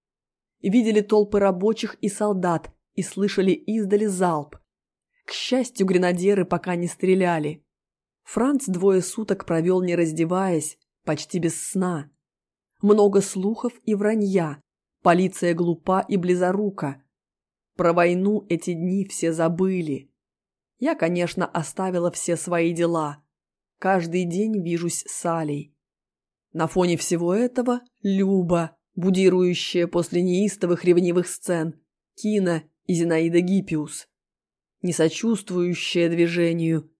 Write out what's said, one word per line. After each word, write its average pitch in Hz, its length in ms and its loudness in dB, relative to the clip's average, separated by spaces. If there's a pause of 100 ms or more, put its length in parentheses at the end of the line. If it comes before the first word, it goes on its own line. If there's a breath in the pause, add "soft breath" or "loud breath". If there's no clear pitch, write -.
(600)
Видели 214 400 2
толпы 208 380 2
рабочих 196 560 0
и - 120 -4
солдат 190 640 -2 (200)
и 190 100 -4
слышали 190 480 0
издали 214 540 0
залп. 180 500 -2 (720)
К - 80 -14
счастью, 247 520 -2
гренадеры 180 600 2
пока 180 320 -4
не 175 100 -4
стреляли. 175 800 -2 (580)
Франц 262 440 -2
двое 190 340 2
суток 196 440 -6
провел, 180 380 0
не 175 100 -2
раздеваясь, 170 840 0 (260)
почти - 360 -4
без 165 220 -4
сна. 180 480 -4 (720)
Много 202 380 6
слухов 196 540 -4 (100)
и 214 100 0
вранья. 196 680 0 (380)
Полиция 180 520 2
глупа 175 460 0
и - 160 -2
близорука. 180 880 0 (720)
Про 170 160 2
войну 180 560 2
эти 170 240 -4
дни 180 320 -2
все 165 300 -4
забыли. 165 720 -2 (760)
Я, 302 140 0
конечно, 175 500 -2
оставила 175 640 -4
все 170 280 -4
свои 170 340 -2
дела. 165 500 -2 (580)
Каждый 180 440 0
день 196 400 -2
вижусь 170 420 -4
с - 200 -10
Алей. 151 500 -4 (800)
На 160 140 -2
фоне 180 280 2
всего 170 380 0
этого – 247 480 0 (200)
Люба, 190 760 0 (180)
будирующая 180 920 2
после 175 340 -2
неистовых 180 640 0
ревнивых 175 420 4
сцен, 165 540 -4 (340)
Кина 185 480 0 (220)
и 185 80 0
Зинаида 165 480 2
Гиппиус. 180 680 -2 (720)
Несочувствующая 175 1300 0
движению, 170 800 0 (100)